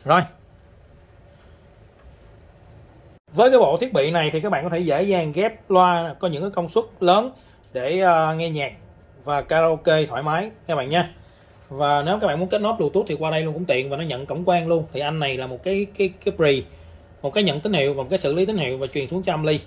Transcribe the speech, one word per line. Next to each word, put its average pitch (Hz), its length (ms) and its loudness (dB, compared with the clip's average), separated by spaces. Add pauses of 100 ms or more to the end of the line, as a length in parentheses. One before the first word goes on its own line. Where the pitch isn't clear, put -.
Rồi. 160 160 4 (3000)
Với 214 160 6
cái 262 100 8
bộ 170 180 4
thiết 247 160 -4
bị 151 180 2
này 165 200 0
thì 160 80 0
các 180 100 -4
bạn 147 140 -2
có 175 60 -4
thể 170 100 -2
dễ 160 240 0
dàng 180 280 0
ghép 208 400 -4
loa, 175 480 2
có 190 80 -2
những 151 140 -4
cái 196 100 -6
công 170 180 -4
suất 226 160 0 (140)
lớn 202 320 4 (420)
để, 135 260 -2
ờ, 160 360 4
nghe 165 140 -4
nhạc 143 220 -4 (520)
và 143 180 -2
karaoke 160 640 2
thoải 123 180 -6
mái 160 260 -2 (180)
các 170 80 -2
bạn 135 140 -4
nha. 170 240 -2 (560)
Và 143 360 0
nếu 196 140 0
các 214 80 0
bạn 165 120 -2
muốn 185 100 -4
kết 208 120 0
nối 208 160 0
Bluetooth 190 300 0
thì 160 120 -4
qua 160 120 -2
đây 160 120 -2
luôn 160 100 -4
cũng 170 120 -8
tiện 131 240 0
và 139 80 -4
nó 160 60 -4
nhận 139 220 -6
cổng 156 200 -6
quang 175 220 2
luôn. 165 260 0
Thì 131 60 -6
anh 151 200 -4
này 135 180 -2
là 127 100 -6
một 127 160 -12
cái, 196 220 -2 (120)
cái, 190 120 0 (160)
cái 202 120 -4
pre, 151 140 4 (680)
một 139 120 -6
cái 208 100 2
nhận 151 160 0
tín 214 140 -4
hiệu 143 200 2
và 135 100 -4
một 123 60 -10
cái 185 100 0
xử 147 140 0
lý 180 120 0
tín 214 120 -2
hiệu 135 200 -4
và 131 100 -6
truyền 135 200 -6
xuống 185 160 -6
cho 180 100 -2
âm 156 100 -4
ly. 151 240 0